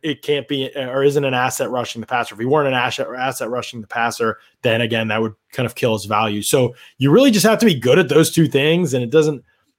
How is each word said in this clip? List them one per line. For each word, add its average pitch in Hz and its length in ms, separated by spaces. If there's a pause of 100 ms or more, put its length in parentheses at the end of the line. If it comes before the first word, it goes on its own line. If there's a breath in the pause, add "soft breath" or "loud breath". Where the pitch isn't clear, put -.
it 147 200
can't 143 240
be, 135 280
or 135 280
isn't 143 200
an 135 100
asset 127 360
rushing 117 320
the 104 60
passer. 120 280
If 104 40
he 117 60
weren't 143 220
an 131 60
asset, 123 340 (100)
asset 127 320
rushing 120 320
the 101 60
passer, 117 500 (240 soft breath)
then 113 200
again, 113 260
that 107 140
would 110 120 (200)
kind 127 120
of 110 100
kill 117 180
his 98 120
value. 104 360
So 127 340 (220 loud breath)
you 135 120
really 247 220
just 202 140
have 220 140
to 226 60
be 180 140
good 123 180
at 185 120
those 160 200
two 165 180
things. 151 460
And 123 80
it 117 80
doesn't, 151 320 (380)